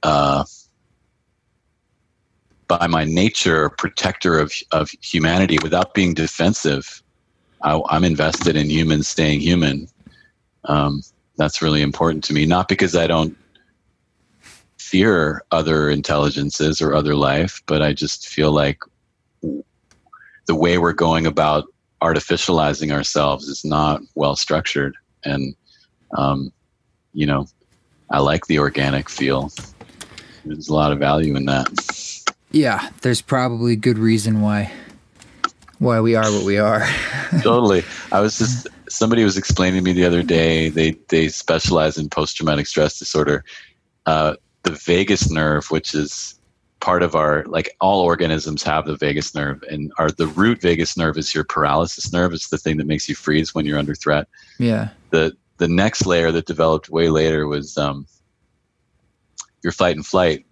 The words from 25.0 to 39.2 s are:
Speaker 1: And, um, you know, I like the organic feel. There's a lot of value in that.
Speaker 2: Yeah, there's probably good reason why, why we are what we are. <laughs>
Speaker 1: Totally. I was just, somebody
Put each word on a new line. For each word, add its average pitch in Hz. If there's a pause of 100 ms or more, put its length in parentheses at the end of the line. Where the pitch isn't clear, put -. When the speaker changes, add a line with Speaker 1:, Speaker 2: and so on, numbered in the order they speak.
Speaker 1:
And, 69 (640)
um, 69 (600)
you 76
know, 69 (640)
I 71
like 73
the 76
organic 69
feel. 67 (960)
There's 76
a 76
lot 76
of 71
value 71
in 69
that. 67 (840)
Speaker 2:
Yeah, 131 (140)
there's 123
probably 120
good 107
reason 110
why, 104 (1080)
why 120
we 113
are 110
what 101
we 98
are. 107
<laughs> -
Speaker 1:
Totally. 110 (260)
I 98
was 107
just, 120 (220)
somebody 113